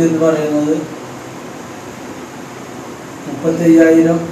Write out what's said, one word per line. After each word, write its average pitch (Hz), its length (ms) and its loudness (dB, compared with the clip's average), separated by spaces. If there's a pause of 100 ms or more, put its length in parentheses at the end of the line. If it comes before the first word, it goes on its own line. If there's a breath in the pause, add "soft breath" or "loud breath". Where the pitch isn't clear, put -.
എന്ന് 160 180 2
പറയുന്നത് 151 520 2 (2500)
മുപ്പത്തയ്യായിരം 165 920 6 (120)